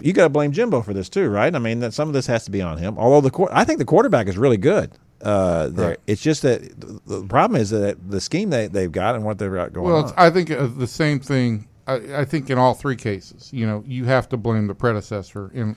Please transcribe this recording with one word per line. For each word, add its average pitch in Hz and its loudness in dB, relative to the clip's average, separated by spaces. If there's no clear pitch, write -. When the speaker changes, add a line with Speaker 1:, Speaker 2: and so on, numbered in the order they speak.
Speaker 1:
you 156 2
gotta 190 6
blame 147 2
Jimbo 180 0
for 101 -8
this 95 -4
too, 185 0
right? 107 2
I 160 -2
mean, 117 -2
that, 117 -4
some 151 -2
of 151 -2
this 135 -2
has 120 0
to - -12
be 98 -2
on 85 -4
him. 90 -6
Although 135 6
the 131 2
quar-, - 0
I 277 4
think - 0
the 127 -2
quarterback 160 4
is 90 -2
really 117 4
good, 151 0
uh, 92 2
there. 87 -2
Speaker 2:
Right. - -6
Speaker 1:
It's 107 -2
just 151 0
that - 0
the, - -16
the 98 -8
problem 156 2
is 104 0
that 101 0
the 98 -4
scheme 190 -4
they, 117 0
they've 92 -2
got 98 -2
and 113 -4
what 107 -4
they've 101 -4
got 90 -4
going 127 -6
Speaker 2:
Well, 170 4
it's, - -8
Speaker 1:
on. - -2
Speaker 2:
I 175 8
think, 165 0
uh, 139 -2
the 123 -4
same 147 0
thing. 123 -2
I, 135 -2
I 143 0
think 139 -4
in 127 0
all 127 4
three 131 -4
cases, - -8
you 117 -4
know, 107 -4
you 127 -6
have 127 2
to 131 -4
blame 110 0
the 98 -4
predecessor 101 -4
in, 110 -6